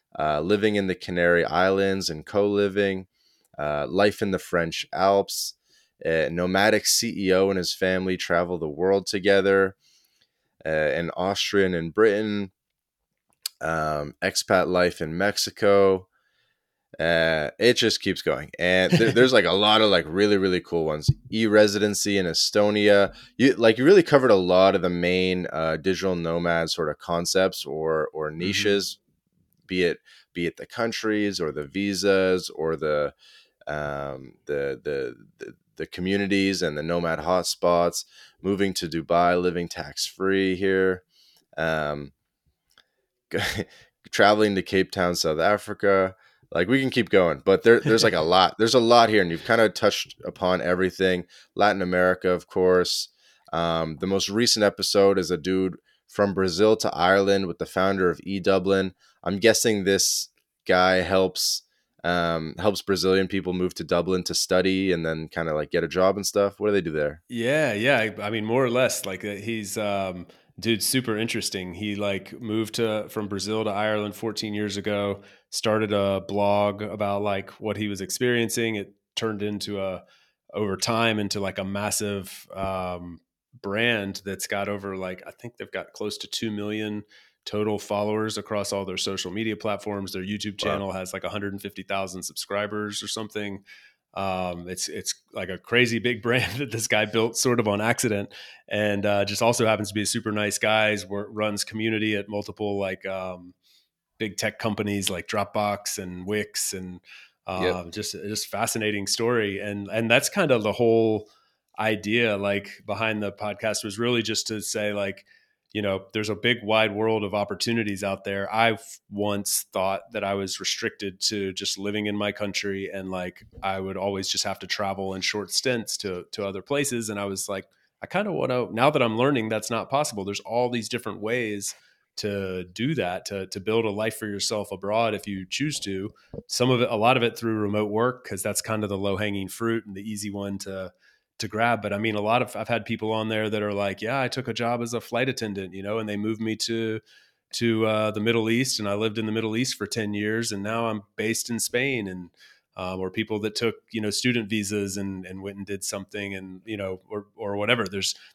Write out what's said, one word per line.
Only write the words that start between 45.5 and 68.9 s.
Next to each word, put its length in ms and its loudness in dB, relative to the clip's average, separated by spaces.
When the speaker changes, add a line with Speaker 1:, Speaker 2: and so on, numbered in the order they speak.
Speaker 1:
Like, 160 2
we 120 4
can 100 0
keep 200 0
going, 340 4
but 200 4
there, 160 10
there's, 240 4
like, 80 4
a 80 2
Speaker 2:
<laughs> 160 4
Speaker 1:
lot. 200 6
There's 160 2
a 60 6
lot 300 8
here, 120 4
and 120 2
you've 120 -6
kinda 240 4
touched 460 0
upon 380 0
everything. 640 2
Latin 260 4
America, 480 2
of 160 0
course. 600 2
Um, 440 -2
the 100 -6
most 220 0
recent 360 2
episode 540 4
is 140 0
a 40 2
dude 400 0
from 280 0
Brazil 420 4
to 180 -2
Ireland 540 4
with 100 -6
the 80 -6
founder 420 2
of 100 0
eDublin. 760 0
I'm 140 -2
guessing 440 4
this 460 2
guy 340 4
helps, 600 0
um, 560 -2
helps 200 -4
Brazilian 460 0
people 260 -4
move 220 -2
to 100 -10
Dublin 380 0
to 120 -6
study 580 2
and 120 -2
then 220 -4
kinda, 260 -4
like, 200 -4
get 100 0
a 60 -2
job 260 2
and 100 -6
stuff. 360 0
What 80 0
do 60 2
they 60 2
do 120 -4
there? 360 -4
Speaker 2:
Yeah, 440 0
yeah. 260 2
I, 240 -2
I 80 -4
mean, 140 -2
more 200 2
or 60 0
less, 340 2